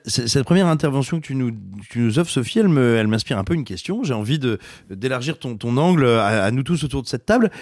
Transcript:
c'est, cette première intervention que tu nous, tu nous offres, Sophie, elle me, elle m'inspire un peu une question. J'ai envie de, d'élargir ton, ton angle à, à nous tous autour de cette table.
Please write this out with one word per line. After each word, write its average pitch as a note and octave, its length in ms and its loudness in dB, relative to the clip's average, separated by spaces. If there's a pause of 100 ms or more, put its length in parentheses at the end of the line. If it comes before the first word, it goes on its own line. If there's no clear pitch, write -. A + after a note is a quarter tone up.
c'est, A#2 220 -4
cette C3+ 160 0
première F3+ 240 4
intervention D3+ 540 0
que - 40 -16
tu C3+ 100 -6
nous, B2+ 160 -2 (380)
tu A2+ 100 -6
nous A#2 200 2
offres, E3+ 120 0
Sophie, C3 280 -2
elle G#3+ 80 4
me, B2+ 300 4
elle A2 100 2
m'inspire A2 300 -2
un G2 80 -2
peu - 80 -2
une D#3+ 100 0
question. F#3+ 400 -6
J'ai D3 100 -2
envie A2+ 260 -2
de, A#2+ 200 -2 (300)
d'élargir B2 500 -6
ton, B2 160 -8
ton A#2 220 -2
angle D#3+ 280 4
à, A2 380 4
à G2+ 80 2
nous C3 120 0
tous D3+ 200 -2
autour C#3 180 -4
de A#2 60 -14
cette - 180 -8
table. A3+ 240 2 (120)